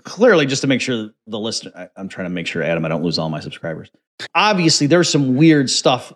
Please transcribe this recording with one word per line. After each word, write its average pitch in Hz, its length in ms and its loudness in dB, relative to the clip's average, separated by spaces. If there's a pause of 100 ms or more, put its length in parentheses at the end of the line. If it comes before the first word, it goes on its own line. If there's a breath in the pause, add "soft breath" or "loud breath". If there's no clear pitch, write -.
clearly, 185 420 4
just 135 160 -2
to 139 60 0
make 127 120 2
sure 110 300 -4 (160)
the 110 120 -10
listener, 107 380 -8
I, 90 200 -16
I'm 98 120 -12
trying 90 180 -10
to 87 40 -8
make 87 160 -6
sure, 82 160 -6
Adam, 80 240 -2
I - 20 -2
don't 80 140 -4
lose 82 160 -2
all 80 100 -4
my 78 120 -6
subscribers. 82 500 -12 (440 loud breath)
Obviously, 175 520 2
there's 165 240 4
some 131 260 2
weird 147 320 6
stuff, - 480 -2